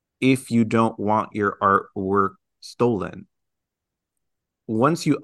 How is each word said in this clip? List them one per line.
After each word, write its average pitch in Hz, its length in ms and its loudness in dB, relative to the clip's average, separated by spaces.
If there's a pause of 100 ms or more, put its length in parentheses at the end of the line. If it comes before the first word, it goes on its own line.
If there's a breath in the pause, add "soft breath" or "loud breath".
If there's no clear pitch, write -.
(200)
if 131 300 0
you 117 140 2
don't 113 340 0
want 104 360 -2
your 101 260 -2
artwork 98 760 0 (260)
stolen. 98 640 -4 (1400)
Once 135 380 0
you 143 180 2